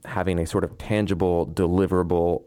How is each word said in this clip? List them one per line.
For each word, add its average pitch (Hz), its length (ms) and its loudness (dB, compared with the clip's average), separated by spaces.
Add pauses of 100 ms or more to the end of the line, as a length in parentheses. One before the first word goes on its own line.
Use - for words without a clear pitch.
having 90 340 -2
a 82 80 0
sort 95 160 -2
of - 160 -6
tangible, 90 680 0
deliverable 87 1000 2